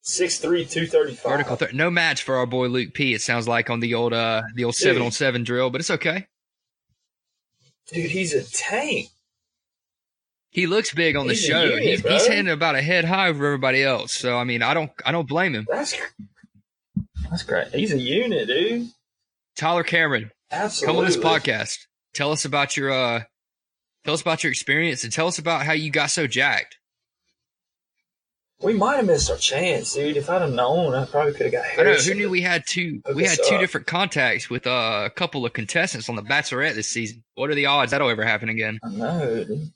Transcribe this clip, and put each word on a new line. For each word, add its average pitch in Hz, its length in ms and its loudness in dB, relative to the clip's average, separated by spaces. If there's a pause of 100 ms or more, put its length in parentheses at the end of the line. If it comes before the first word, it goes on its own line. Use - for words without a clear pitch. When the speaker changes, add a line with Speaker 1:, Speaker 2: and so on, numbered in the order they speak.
Speaker 1:
Six - 360 -2
three, 160 260 0
two 165 220 -4
thirty-five. 143 440 2
Speaker 2:
Vertical 139 260 0
threat. - 180 -4
No 156 160 2
match 165 320 0
for 131 140 0
our 127 100 2
boy 127 220 0
Luke 123 260 -2
P, 135 180 0
it 110 80 -2
sounds 120 260 -2
like, 117 220 0
on 120 120 -2
the 117 140 0
old, 117 200 0
uh, 113 280 0 (120)
the 120 100 -2
old 120 100 0
Speaker 1:
Dude. - 80 -2
Speaker 2:
seven-on-seven 123 640 2
drill, 123 240 0
but 131 140 -4
it's - 80 -4
okay. 175 360 -2 (1700)
Speaker 1:
Dude, 165 180 -4
he's 180 220 -2
a - 100 2
tank. - 680 -4 (1400)
Speaker 2:
He 180 180 0
looks 208 280 2
big 160 220 2
on - 100 0
the - 80 2
Speaker 1:
He's - 100 0
a - 40 0
Speaker 2:
show. 165 160 4
Speaker 1:
unit, - 180 2
Speaker 2:
He's, - 200 2
Speaker 1:
bro. - 100 2
Speaker 2:
he's 214 140 6
hitting 202 220 4
about 156 280 2
a 131 60 2
head 165 220 2
high 185 240 2
over 147 180 0
everybody 135 380 2
else. 123 280 0
So, 123 260 0
I 123 60 0
mean, 120 180 0
I 120 120 2
don't, 156 160 0 (140)
I 131 80 0
don't 160 160 -2
blame 165 260 0
him. 107 160 -4
Speaker 1:
That's, 277 240 -4 (1400)
that's 170 140 -4
great. - 240 -2
He's 185 240 -2
a 143 60 0
unit, 151 500 0
dude. 226 400 0 (680)
Speaker 2:
Tyler 170 300 0
Cameron, 143 460 0 (200)
Speaker 1:
Absolutely. - 440 -2
Speaker 2:
come 175 100 4
on - 0 -
this 180 140 2
podcast. 151 580 0 (380)
Tell 143 180 0
us 151 140 -2
about 139 300 0
your, 139 140 0
uh, 123 320 0 (840)
tell 151 100 0
us 165 80 -4
about 160 200 0
your 156 80 0
experience 147 540 -2
and 117 80 -8
tell 160 160 0
us 170 100 -4
about 160 280 -2
how 156 60 2
you 156 180 0
got 143 200 0
so 160 160 0
jacked. 123 520 0 (1800)
Speaker 1:
We 226 120 2
might 226 220 2
have 240 100 2
missed 156 240 2
our - 80 -2
chance, 143 560 0
dude. 143 240 0
If 139 100 -4
I'd 180 140 2
have 147 100 0
known, 131 420 2
I 131 120 -2
probably 147 260 0
could 143 120 -2
have 113 80 2
got 120 120 -2
Speaker 2:
I - 120 -4
know. - 80 6
Speaker 1:
Harrison 151 280 6
Speaker 2:
Who 196 60 -2
knew 208 80 0
Speaker 1:
to 196 40 -2
Speaker 2:
we 180 120 2
had 175 260 0
two? 165 380 -4
Speaker 1:
hook 139 100 -2
Speaker 2:
We 165 80 2
Speaker 1:
us 175 140 2
Speaker 2:
had - 100 2
two - 60 4
Speaker 1:
up. - 60 2
Speaker 2:
different - 260 -2
contacts 139 640 0
with, 120 160 -4
uh, 113 400 0
a - 40 -4
couple 147 360 -4
of 117 80 -4
contestants 131 560 -2
on 117 60 -4
The 104 60 -6
Bachelorette 139 520 0
this 104 140 -4
season. 117 340 -6 (140)
What 131 120 -2
are 151 60 0
the 143 120 0
odds 139 260 2
that'll 139 180 2
ever 110 140 0
happen 113 260 0
again? 110 320 -4
Speaker 1:
I 117 80 -10
know, 120 540 -2
dude. 156 320 -6